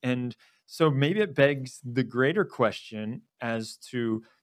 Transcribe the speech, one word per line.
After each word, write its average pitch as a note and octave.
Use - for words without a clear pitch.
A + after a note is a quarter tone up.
And B2
so D#3
maybe D3
it F3
begs C#3
the B2
greater C3
question A2
as A2+
to, A2+